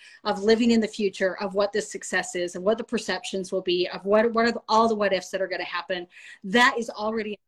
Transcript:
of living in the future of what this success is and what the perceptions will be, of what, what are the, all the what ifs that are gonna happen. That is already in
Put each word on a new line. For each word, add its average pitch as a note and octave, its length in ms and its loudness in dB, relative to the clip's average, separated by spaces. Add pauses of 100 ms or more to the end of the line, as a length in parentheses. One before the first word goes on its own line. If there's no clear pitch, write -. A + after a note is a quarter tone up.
(240)
of G3 180 -2
living A3+ 300 4
in A3+ 80 6
the G#3+ 80 2
future G3 520 -2
of G3 140 -6
what G3+ 180 0
this G#3 200 -4
success F#3 440 -6
is F3 200 -4
and F3+ 80 -8
what A3 160 2
the A#3 40 -8
perceptions F#3+ 680 -6
will F#3+ 100 -2
be, F3+ 280 0
of F3+ 140 -10
what, G#3+ 300 4
what A3+ 120 2
are A#3 60 2
the, A3 160 -6
all A3 200 6
the A3 80 0
what G3+ 180 2
ifs F3+ 160 -2
that F#3+ 140 -4
are F#3 40 -2
gonna F3 160 -6
happen. F3 440 -6 (360)
That A#3+ 360 4
is A3+ 100 -6
already G#3+ 440 -4
in G3 40 -12 (100)